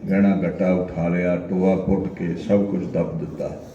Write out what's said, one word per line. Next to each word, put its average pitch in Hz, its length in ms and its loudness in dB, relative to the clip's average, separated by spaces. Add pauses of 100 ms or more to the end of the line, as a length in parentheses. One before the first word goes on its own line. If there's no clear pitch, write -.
ਗਹਿਣਾ 98 260 4
ਗੱਟਾ 87 380 2
ਉਠਾ 85 340 0
ਲਿਆ, 87 280 2
ਟੋਆ 92 400 2
ਪੁੱਟ - 380 0
ਕੇ 85 220 -4
ਸਭ 101 300 2
ਕੁਝ 90 220 -4
ਦੱਬ 82 320 -2
ਦਿੱਤਾ। 78 420 -8 (140)